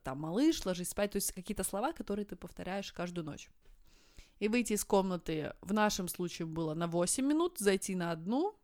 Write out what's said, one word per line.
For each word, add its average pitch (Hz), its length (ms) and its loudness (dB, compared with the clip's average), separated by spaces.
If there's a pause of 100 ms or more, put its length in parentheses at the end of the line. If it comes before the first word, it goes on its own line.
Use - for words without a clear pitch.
там, 135 180 -8
«Малыш, 214 460 2
ложись 180 240 -2
спать», 202 220 -2
то - 40 -6
есть - 160 -2
какие-то 190 320 -6
слова, 233 280 -2
которые 202 340 -4
ты 180 100 -10
повторяешь 185 560 -8
каждую 175 320 -6
ночь. - 260 -10 (920)
И 208 80 2
выйти 226 260 2
из 208 100 0
комнаты 180 680 2 (100)
в 185 100 -4
нашем 208 360 4
случае 170 380 -4
было 160 280 -2
на 170 120 0
восемь 175 400 2
минут, 320 320 2
зайти 196 360 2
на 170 180 0
одну 240 520 0